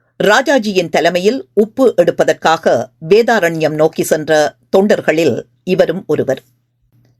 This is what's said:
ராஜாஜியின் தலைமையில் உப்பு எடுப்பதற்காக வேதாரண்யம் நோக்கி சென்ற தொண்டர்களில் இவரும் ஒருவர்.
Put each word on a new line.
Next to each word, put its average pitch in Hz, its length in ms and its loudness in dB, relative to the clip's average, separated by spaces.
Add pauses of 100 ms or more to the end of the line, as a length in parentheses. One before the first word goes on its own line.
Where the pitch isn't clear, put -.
(240)
ராஜாஜியின் 208 680 0
தலைமையில் 180 640 -2
உப்பு 220 440 0
எடுப்பதற்காக 165 960 0 (180)
வேதாரண்யம் 170 640 0
நோக்கி 156 300 0
சென்ற 151 520 0 (220)
தொண்டர்களில் 165 680 0 (200)
இவரும் 180 440 -2
ஒருவர். 135 340 -4 (800)